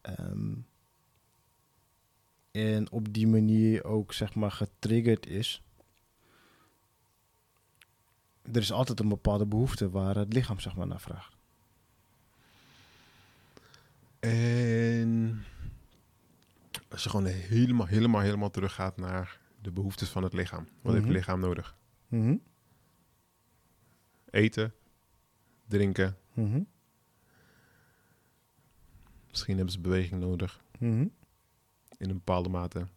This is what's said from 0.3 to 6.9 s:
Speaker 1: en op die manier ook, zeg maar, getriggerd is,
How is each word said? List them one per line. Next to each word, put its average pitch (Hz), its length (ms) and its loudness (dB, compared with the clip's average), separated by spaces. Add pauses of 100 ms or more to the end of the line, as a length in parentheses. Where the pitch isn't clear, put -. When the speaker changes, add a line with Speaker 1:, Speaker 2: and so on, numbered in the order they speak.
Speaker 1:
en 107 400 0
op 107 220 -4
die 110 140 4
manier 110 580 6
ook, 107 280 -2
zeg - 220 -4
maar, 107 180 0
getriggerd 113 760 0
is, - 360 -6 (2750)